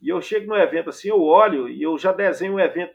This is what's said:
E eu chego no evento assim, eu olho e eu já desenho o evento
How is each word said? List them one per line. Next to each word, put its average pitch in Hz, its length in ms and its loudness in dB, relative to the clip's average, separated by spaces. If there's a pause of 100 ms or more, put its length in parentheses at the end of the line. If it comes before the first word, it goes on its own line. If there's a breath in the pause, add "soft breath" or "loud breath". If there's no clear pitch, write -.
E 135 100 -8
eu 175 100 0
chego 208 260 -4
no 214 100 -2
evento 165 340 2
assim, 185 180 -10
eu 208 140 4
olho 156 460 4
e 123 140 -10
eu 160 160 -2
já 190 140 0
desenho 190 420 -2
o 196 60 0
evento 170 340 -2